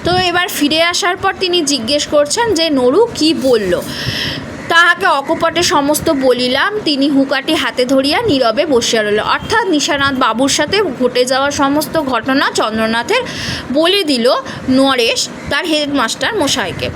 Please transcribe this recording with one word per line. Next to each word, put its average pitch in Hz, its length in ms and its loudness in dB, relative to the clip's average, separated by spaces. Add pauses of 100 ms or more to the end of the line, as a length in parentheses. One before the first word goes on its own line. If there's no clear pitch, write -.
তো 349 140 0
এবার 359 300 0
ফিরে 302 360 0
আসার 349 340 0
পর 381 220 -2
তিনি 359 220 0
জিজ্ঞেস 285 460 -2
করছেন 311 460 0
যে, 330 160 0
"নরু 277 460 4
কি 311 180 2
বলল?" 226 480 2 (880)
তাহাকে 349 380 4
অকপটে 330 560 0
সমস্ত 302 460 2
বলিলাম, 269 760 2
তিনি 285 240 2
হুঁকাটি 277 460 0
হাতে 254 300 -2
ধরিয়া 269 360 2
নীরবে 269 440 2
বসিয়া 233 380 0
রইল। 208 160 0
অর্থাৎ 440 480 -2
নিশানাথ 285 480 0
বাবুর 254 340 2
সাথে 311 320 0
ঘটে 247 440 0
যাওয়া 269 260 0
সমস্ত 285 500 0
ঘটনা 269 540 0
চন্দ্রনাথের 233 680 -2 (520)
বলে 359 300 2
দিল 262 280 2 (380)
নরেশ 254 600 2 (200)
তার 294 160 -2
হেডমাস্টার 302 720 -2
মশাইকে। 208 600 -2